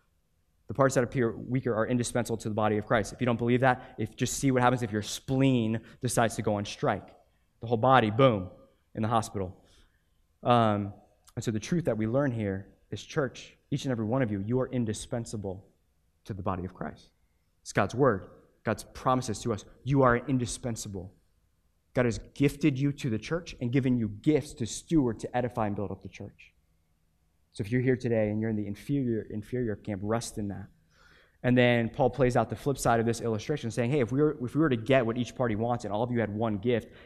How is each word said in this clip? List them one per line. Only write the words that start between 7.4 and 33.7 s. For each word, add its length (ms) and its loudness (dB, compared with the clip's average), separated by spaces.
The 60 -10
whole 100 6
body, 340 6
boom, 380 4
in 80 -4
the 60 2
hospital. 480 -2
Um, 500 2
and 80 -8
so 80 -4
the 80 -2
truth 260 -2
that 120 0
we 80 0
learn 260 0
here 360 -4
is, 100 -10
church, 560 -6
each 140 -4
and 60 -2
every 140 -2
one 160 0
of 100 -2
you, 140 -4
you 140 -2
are 100 -2
indispensable 960 -6
to 80 -10
the 100 -10
body 220 -2
of 100 -10
Christ. 340 -12
It's 100 -14
God's 220 0
word, 340 2
God's 200 -2
promises 560 -2
to 140 -2
us. 120 -8
You 200 4
are 140 6
indispensable. 920 -4
God 100 4
has 140 0
gifted 420 2
you 140 0
to 180 -6
the 80 -2
church 420 -8
and 120 -4
given 260 2
you 120 -2
gifts 320 0
to 140 -6
steward, 540 -2
to 160 -6
edify, 280 -2
and 100 -2
build 140 -6
up 140 -10
the 60 -14
church. 440 -18
So 120 -8
if 80 -8
you're 100 2
here 140 2
today 340 0
and 100 -2
you're 120 -2
in 40 -2
the 120 -4
inferior, 640 -4
inferior 440 -6
camp, 280 -8
rest 340 -4
in 120 -4
that. 180 -10
And 160 2
then 320 4
Paul 200 2
plays 280 2
out 120 0
the 60 -6
flip 220 -4
side 220 2
of 80 2
this 140 -2
illustration, 500 -4